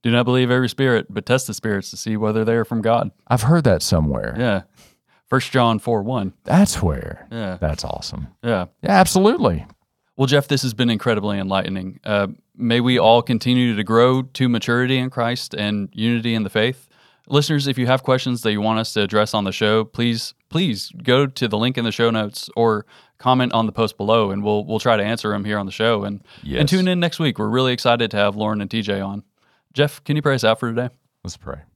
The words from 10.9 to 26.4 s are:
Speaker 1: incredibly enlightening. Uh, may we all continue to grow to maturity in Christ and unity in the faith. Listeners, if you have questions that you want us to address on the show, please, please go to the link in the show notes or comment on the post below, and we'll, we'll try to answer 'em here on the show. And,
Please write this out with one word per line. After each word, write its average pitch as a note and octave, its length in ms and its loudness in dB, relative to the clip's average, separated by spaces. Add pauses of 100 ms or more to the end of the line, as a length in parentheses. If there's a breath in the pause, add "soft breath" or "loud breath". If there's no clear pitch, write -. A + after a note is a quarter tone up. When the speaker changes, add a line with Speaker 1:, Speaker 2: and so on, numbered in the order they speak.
Speaker 1:
incredibly G#2 480 -2
enlightening. F#2+ 640 -4
Uh, G2+ 240 0 (300)
may A#2 240 0
we B2 180 2
all A#2 240 6
continue B2 540 0
to G#2 80 -2
grow B2 380 4
to C3 260 -2
maturity B2 500 0
in B2+ 120 -4
Christ A#2+ 440 -4
and G#2 380 -4
unity A#2 420 -2
in A2 80 -2
the G2 80 -6
faith. A#2 380 -2 (400 soft breath)
Listeners, C#3+ 400 0
if C3 100 -2
you A#2+ 80 0
have C3 160 2
questions B2+ 400 -2
that A2 80 0
you G#2 100 0
want A2 200 0
us A2+ 140 -6
to G#2+ 80 0
address G#2 300 0
on G#2+ 120 0
the F#2+ 80 -4
show, A2 320 2
please, A#2 500 -4 (140)
please D#3 420 -4 (140)
go B2+ 220 4
to C3 200 -4
the G#2 100 -2
link B2 220 -2
in A#2 60 -2
the A2 80 -2
show A#2 180 2
notes G#2+ 460 -4
or A2 280 2 (340 soft breath)
comment B2+ 340 2
on A2+ 140 0
the G#2 60 -4
post A2 240 -2
below, G#2 360 2
and G2+ 100 -6
we'll, G#2 220 0
we'll A2 160 -4
try A#2 160 2
to G2+ 80 0
answer G#2+ 280 -4
'em G2+ 120 -4
here G#2 120 -4
on G2+ 100 -4
the F#2+ 60 -10
show. A2 300 0
And, G2+ 180 -8 (220 loud breath)